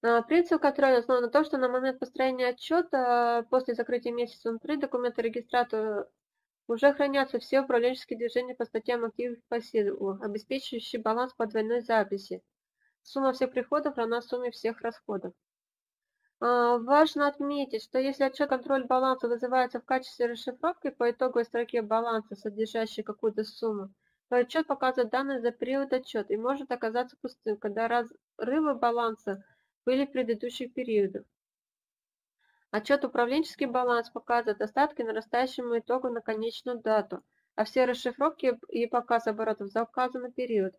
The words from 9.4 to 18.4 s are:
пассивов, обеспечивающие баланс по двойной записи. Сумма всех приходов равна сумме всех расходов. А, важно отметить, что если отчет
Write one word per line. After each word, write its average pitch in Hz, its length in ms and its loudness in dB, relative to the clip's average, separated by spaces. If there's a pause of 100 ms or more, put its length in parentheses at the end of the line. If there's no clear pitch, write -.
пассивов, 202 720 -2
обеспечивающие 220 800 -6
баланс 240 320 0
по 226 120 -2
двойной 220 360 0
записи. 202 600 0 (600)
Сумма 269 300 0
всех 254 200 -2
приходов 285 440 -2
равна 233 260 -2
сумме 247 300 -4
всех 226 300 -6
расходов. 208 500 -8 (1080)
А, 240 380 4
важно 285 500 4
отметить, 285 540 -4
что - 160 -4
если 269 260 0
отчет 269 240 0